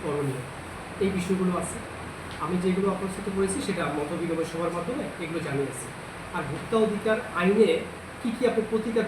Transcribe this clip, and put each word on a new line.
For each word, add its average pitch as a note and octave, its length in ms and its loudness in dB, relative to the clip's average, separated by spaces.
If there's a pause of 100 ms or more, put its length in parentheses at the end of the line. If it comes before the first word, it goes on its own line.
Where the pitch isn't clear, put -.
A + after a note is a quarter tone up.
করণীয়, C#3 400 -2 (580)
এই G3 80 4
বিষয়গুলো F#3 500 2
আছে। - 200 -4 (600)
আমি E3+ 220 0
যেগুলো F#3+ 280 4
আপনার F#3+ 260 0
সাথে G3 200 -4
করেছি G3 300 2
সেটা F3 180 0
মত D3 360 -2
বিনিময় E3 240 0
সভার E3 280 -2
মাধ্যমে F3 520 -4
এগুলো D#3+ 160 -4
জানিয়েছি। C#3 460 -2 (480)
আর F3+ 160 -2
ভোক্তা - 260 0
অধিকার G#3+ 400 4 (200)
আইনে F#3 420 6 (440)
কী A#3+ 160 0
কী B3 80 4
আপনি A3+ 240 4
প্রতিকার A3 380 2